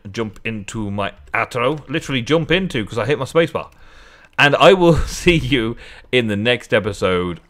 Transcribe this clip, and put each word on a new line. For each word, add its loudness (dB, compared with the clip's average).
jump -8
into -8
my -6
outro. -2
Literally -4
jump 0
into, -2
'cause -10
I -2
hit 0
my -6
spacebar. -2
And 4
I 8
will 4
<laughs> 0
see 2
you -2
in 2
the -2
next -2
episode 0